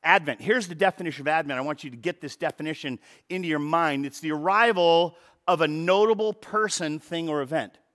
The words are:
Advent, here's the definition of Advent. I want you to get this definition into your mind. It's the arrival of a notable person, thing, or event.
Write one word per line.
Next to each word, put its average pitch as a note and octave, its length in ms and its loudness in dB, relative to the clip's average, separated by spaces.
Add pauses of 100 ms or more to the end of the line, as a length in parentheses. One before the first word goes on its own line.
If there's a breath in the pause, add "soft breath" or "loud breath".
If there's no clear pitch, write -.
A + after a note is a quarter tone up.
Advent, D#3+ 380 2
here's G#3+ 260 0
the F3 60 -10
definition E3+ 480 -2
of C#3 60 -2
Advent. D3+ 300 0
I C3 40 -4
want D3 200 -6
you C#3+ 80 -12
to A#2+ 60 -16
get E3+ 240 -6
this D3 160 -12
definition D3+ 640 -6 (300 soft breath)
into F3+ 180 -6
your D#3 100 0
mind. D3 460 0
It's C#3 160 -10
the D#3+ 120 -4
arrival F3 840 4 (320 soft breath)
of E3+ 140 4
a D#3+ 40 4
notable G3+ 680 2
person, F3+ 640 -4
thing, E3 320 -6
or D3 100 0
event. C3+ 380 -4 (160)